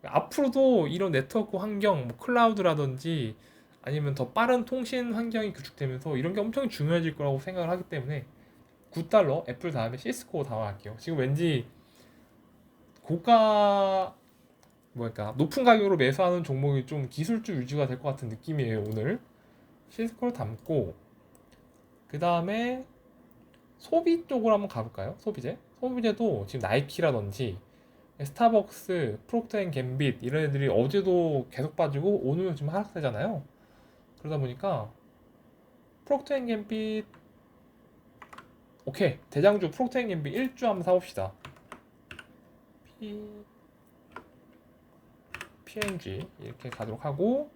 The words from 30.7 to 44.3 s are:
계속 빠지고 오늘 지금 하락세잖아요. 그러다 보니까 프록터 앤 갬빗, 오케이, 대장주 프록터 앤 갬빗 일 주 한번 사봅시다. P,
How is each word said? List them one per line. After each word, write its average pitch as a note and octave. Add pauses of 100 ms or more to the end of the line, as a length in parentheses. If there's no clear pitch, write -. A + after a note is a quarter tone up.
계속 D3
빠지고 D#3+
오늘 E3
지금 C#3+
하락세잖아요. D#3+ (760)
그러다 D#3
보니까 C3 (1120)
프록터 C#4
앤 B3+
갬빗, G#3+ (1800)
오케이, D3 (100)
대장주 F3+
프록터 B3+
앤 A#3+
갬빗 D3+
일 B3+
주 B3
한번 F#3
사봅시다. F3+ (1700)
P, G#3 (2250)